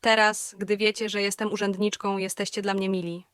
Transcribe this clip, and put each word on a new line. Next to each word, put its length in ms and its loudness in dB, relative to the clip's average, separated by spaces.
Teraz, 560 4
gdy 200 0
wiecie, 320 0
że 120 -2
jestem 300 -2
urzędniczką, 640 -2
jesteście 440 -4
dla 120 0
mnie 160 0
mili. 440 -4